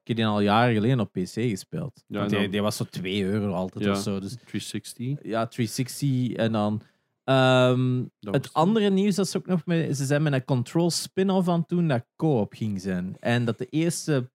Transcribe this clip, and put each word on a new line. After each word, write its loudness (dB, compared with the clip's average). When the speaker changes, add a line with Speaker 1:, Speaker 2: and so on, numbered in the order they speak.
Speaker 1:
ik -20
heb -2
die 0
al 2
jaren 4
geleden 2
op -4
P -20
C -4
gespeeld. -6
Speaker 2:
Ja, -8
Speaker 1:
Want -2
Speaker 2:
en -2
Speaker 1:
die, 2
Speaker 2:
dan -2
Speaker 1:
die 0
was 0
zo -4
twee -4
euro 0
altijd -4
Speaker 2:
Ja. 2
Speaker 1:
of 0
zo. -2
Dus -8
Speaker 2:
Driehonderdzestig. -8
Speaker 1:
ja, -2
driehonderdzestig -2
en 0
dan, 0
ehm, 4
Speaker 2:
Dat -6
Speaker 1:
het 0
Speaker 2:
was -20
Speaker 1:
andere 4
nieuws 2
dat 0
ze -6
ook -6
nog -2
mee, 0
ze -2
zijn 2
met 2
een 0
Control 0
spin-off 0
aan 2
het -4
doen 0
dat 0
co-op 0
ging -4
zijn. -4
En 0
dat -2
de -6
eerste -2